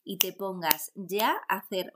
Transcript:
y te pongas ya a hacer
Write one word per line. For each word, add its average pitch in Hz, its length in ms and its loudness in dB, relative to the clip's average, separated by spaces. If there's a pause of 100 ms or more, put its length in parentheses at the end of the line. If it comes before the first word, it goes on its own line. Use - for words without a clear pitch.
y 190 160 -4
te 190 120 0
pongas 185 640 0
ya 208 420 2 (120)
a - 80 2
hacer 196 380 -4